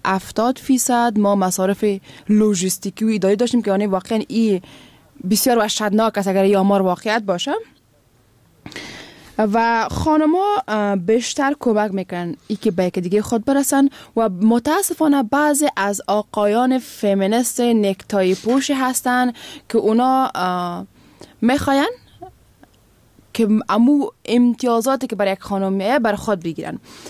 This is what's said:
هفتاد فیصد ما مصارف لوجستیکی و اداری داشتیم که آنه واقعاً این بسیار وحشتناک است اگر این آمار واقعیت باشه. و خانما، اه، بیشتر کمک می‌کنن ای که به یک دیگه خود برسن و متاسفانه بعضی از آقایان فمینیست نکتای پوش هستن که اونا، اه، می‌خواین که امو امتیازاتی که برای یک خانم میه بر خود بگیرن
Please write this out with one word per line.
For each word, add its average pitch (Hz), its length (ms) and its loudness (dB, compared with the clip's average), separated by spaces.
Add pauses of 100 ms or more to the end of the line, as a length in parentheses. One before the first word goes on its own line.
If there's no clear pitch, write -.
هفتاد 214 540 -2
فیصد 240 600 0
ما 202 160 2
مصارف 190 500 0 (440)
لوجستیکی 208 760 0
و 220 100 2
اداری 196 220 2
داشتیم 233 260 0
که 196 100 -2
آنه 202 140 0
واقعاً 202 420 -2
این 208 320 0 (720)
بسیار 233 280 2
وحشتناک 214 600 0
است 196 100 -2
اگر 190 140 2
این 196 140 4
آمار 196 260 2
واقعیت 208 400 0
باشه. 196 300 -4 (1900)
و 226 520 0
خانما، 320 640 2 (120)
اه، 208 280 0
بیشتر 240 640 -2
کمک 214 340 0
می‌کنن 175 420 -6 (100)
ای 214 100 -4
که 214 140 -2
به 185 140 0
یک 180 140 -2
دیگه 185 240 0
خود 226 220 -4
برسن 277 440 2 (280)
و 226 120 2
متاسفانه 277 920 0
بعضی 294 440 0 (100)
از 202 320 -2
آقایان 214 680 0
فمینیست 214 800 0
نکتای 202 760 0
پوش 262 400 0
هستن 247 580 0 (360)
که 226 100 0
اونا، 254 560 2
اه، 180 520 -4 (540)
می‌خواین 277 500 2 (1400)
که 226 160 0 (200)
امو 254 380 4 (180)
امتیازاتی 240 800 2
که 208 100 -6
برای 196 160 0
یک 196 80 -6
خانم 190 320 -2
میه 202 260 0
بر 220 160 0
خود 208 260 -2
بگیرن 165 380 -8 (320)